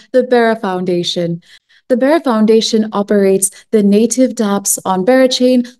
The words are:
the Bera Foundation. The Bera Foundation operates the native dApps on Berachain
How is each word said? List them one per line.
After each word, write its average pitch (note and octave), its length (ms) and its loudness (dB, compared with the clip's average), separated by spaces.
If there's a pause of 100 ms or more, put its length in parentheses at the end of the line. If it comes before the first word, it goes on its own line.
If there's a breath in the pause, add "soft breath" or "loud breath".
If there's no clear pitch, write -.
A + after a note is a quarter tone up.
(140 loud breath)
the B3+ 100 2
Bera A#3 320 0
Foundation. F3+ 880 -6 (460 soft breath)
The B3+ 80 0
Bera C#4 220 2
Foundation A3 720 0
operates G3 600 0 (180 loud breath)
the G#3+ 140 2
native A#3 480 2
dApps G3+ 520 -4
on F#3 220 -2
Berachain B3+ 600 2 (120)